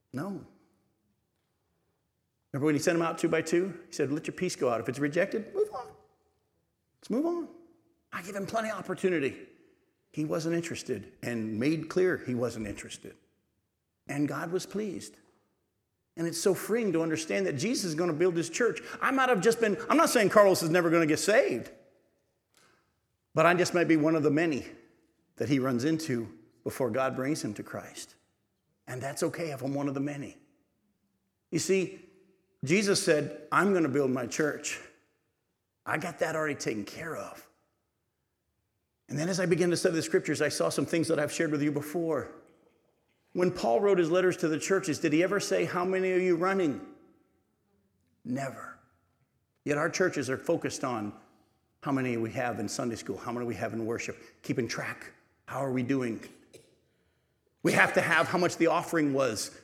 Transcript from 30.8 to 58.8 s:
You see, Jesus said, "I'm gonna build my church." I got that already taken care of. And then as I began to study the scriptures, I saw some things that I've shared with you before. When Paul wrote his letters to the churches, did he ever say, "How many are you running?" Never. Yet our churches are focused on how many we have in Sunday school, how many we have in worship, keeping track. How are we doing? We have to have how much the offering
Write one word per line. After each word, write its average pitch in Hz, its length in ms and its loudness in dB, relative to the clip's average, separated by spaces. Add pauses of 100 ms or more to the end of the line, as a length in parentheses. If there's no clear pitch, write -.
You 170 80 -2
see, 185 500 -2 (540)
Jesus 196 400 2
said, 151 480 0
"I'm 180 240 4
gonna 160 140 2
build 131 240 2
my 127 140 -2
church." - 520 -4 (1040)
I 143 140 -2
got 160 220 -8
that 160 160 -2
already 151 180 -2
taken 107 300 -6
care 156 320 -10
of. - 280 -12 (1600)
And 139 100 -6
then 160 100 0
as 190 120 0
I 180 60 2
began 175 240 4
to 165 60 2
study 170 200 2
the 156 60 0
scriptures, 156 380 0
I 147 80 4
saw 165 200 0
some 147 180 0
things 165 220 0
that 160 100 2
I've 147 140 0
shared 165 180 0
with 151 100 0
you 147 120 2
before. 147 580 -2 (1040)
When 180 160 2
Paul 220 300 2
wrote 196 180 4
his 165 140 2
letters 180 260 4
to 165 100 0
the 151 120 -2
churches, 180 400 0
did 156 120 0
he 160 120 6
ever 190 160 0
say, 180 240 0
"How 180 200 -2
many 185 280 0
are 180 60 2
you 180 180 4
running?" 180 440 0 (1400)
Never. 131 540 -8 (840)
Yet 143 120 0
our 156 140 0
churches 151 400 0
are 131 60 -2
focused 156 480 -2
on 110 280 -4 (720)
how 151 80 -6
many 131 260 0
we 113 140 -2
have 120 300 -2
in 104 80 -4
Sunday 120 260 -4
school, - 220 -8
how 120 160 -8
many 120 120 -6
we 117 120 -4
have 113 160 -4
in 113 140 -4
worship, 113 300 -4 (260)
keeping 123 260 -2
track. - 420 -8 (360)
How - 180 -8
are 131 80 -2
we 127 100 2
doing? 120 380 -2 (1400)
We 170 80 4
have 185 220 6
to 185 60 4
have 165 280 4
how 180 100 0
much 175 180 2
the 165 120 4
offering 156 440 2